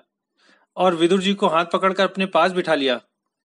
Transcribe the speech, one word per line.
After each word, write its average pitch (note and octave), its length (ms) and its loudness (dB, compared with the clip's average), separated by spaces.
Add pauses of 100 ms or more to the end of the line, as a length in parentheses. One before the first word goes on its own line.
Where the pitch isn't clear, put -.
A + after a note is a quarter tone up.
(760)
और F3+ 180 2
विदुर E3+ 260 2
जी G3 120 0
को G3+ 140 -2
हाथ E3 180 0
पकड़कर F#3 380 0
अपने F#3+ 220 -4
पास F3+ 260 2
बिठा F3 240 -2
लिया। C3 260 -2 (460)